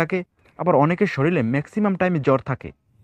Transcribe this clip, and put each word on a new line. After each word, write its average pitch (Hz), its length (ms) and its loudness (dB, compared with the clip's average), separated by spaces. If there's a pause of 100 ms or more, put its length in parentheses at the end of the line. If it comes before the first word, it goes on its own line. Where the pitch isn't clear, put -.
থাকে, 165 180 -2 (420)
আবার 170 140 2 (100)
অনেকের 175 300 0
শরীরে 156 260 0 (120)
ম্যাক্সিমাম 196 480 -2
টাইমে 185 280 0
জ্বর 131 140 2 (100)
থাকে। - 180 -10 (340)